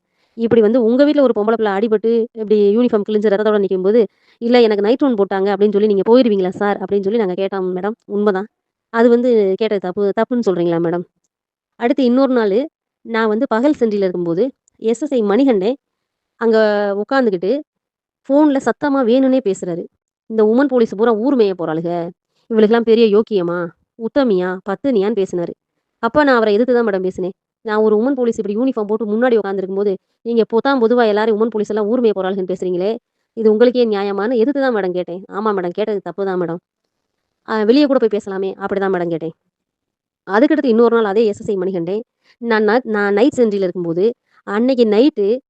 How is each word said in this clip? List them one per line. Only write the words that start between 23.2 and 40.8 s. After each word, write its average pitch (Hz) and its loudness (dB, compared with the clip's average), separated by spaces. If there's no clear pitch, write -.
உத்தமியா, 220 0
பத்தினியான்னு" 196 -2
பேசினாரு. 180 -6
அப்ப 294 2
நான் 269 2
அவரை 220 2
எதிர்த்து 240 2
தான் 233 0
மேடம் 190 -2
பேசினேன். 185 -6
"நான் 214 0
ஒரு 214 2
உமன் 254 0
போலீஸ் 233 -2
இப்படி 208 -4
யூனிஃபார்ம் 233 -2
போட்டு 220 -4
முன்னாடி 233 0
உட்காந்துருக்கும் 196 -4
போது 208 0
நீங்க 233 0
பொத்தாம் 240 0
பொதுவா 240 2
எல்லாரும் 214 0
உமன் 226 -2
போலீஸ் 214 -4
எல்லாம் 208 -2
ஊர் 240 -2
மேய 220 2
போறாளுகன்னு 185 -4
பேசுறீங்களே, 185 -4
இது 220 2
உங்களுக்கே 240 4
நியாயமான்னு?" 202 -2
எதிர்த்து 269 0
தான் 254 0
மேடம் 190 -2
கேட்டேன். 175 -8
"ஆமா 208 -4
மேடம், 185 -4
கேட்டது 208 -4
தப்பு 190 -8
தான் 185 -2
மேடம், 170 -4
ஆ, 220 -6
வெளியே 269 4
கூட 262 2
போய் 220 0
பேசலாமே," 196 -6
அப்படிதான் 196 -2
மேடம் 175 -2
கேட்டேன். - -6
அதுக்கடுத்து 285 0
இன்னொரு 226 4